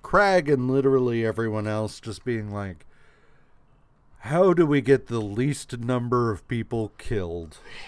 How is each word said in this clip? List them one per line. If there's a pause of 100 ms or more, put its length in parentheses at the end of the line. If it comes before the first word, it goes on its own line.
Crag
and
literally
everyone
else
just
being
like, (1400)
"How
do
we
get
the
least
number
of
people
killed?" (300)